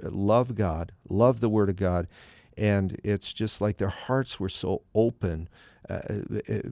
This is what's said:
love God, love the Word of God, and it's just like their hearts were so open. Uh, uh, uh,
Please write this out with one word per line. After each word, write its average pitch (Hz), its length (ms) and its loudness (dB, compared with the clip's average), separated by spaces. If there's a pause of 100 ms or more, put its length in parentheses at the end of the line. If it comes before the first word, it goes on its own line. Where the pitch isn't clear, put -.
love 117 540 2
God, 85 380 -2 (180)
love 117 300 4
the 113 100 2
Word 104 180 4
of 92 80 0
God, 90 300 0 (500)
and 101 480 2
it's 101 300 -2
just - 260 -4
like 104 160 0
their 98 140 0
hearts - 500 -2
were 131 80 0
so - 340 -4 (120)
open. 95 560 0 (380)
Uh, - 60 -6
uh, - 260 -6 (280)
uh, 107 120 -2 (120)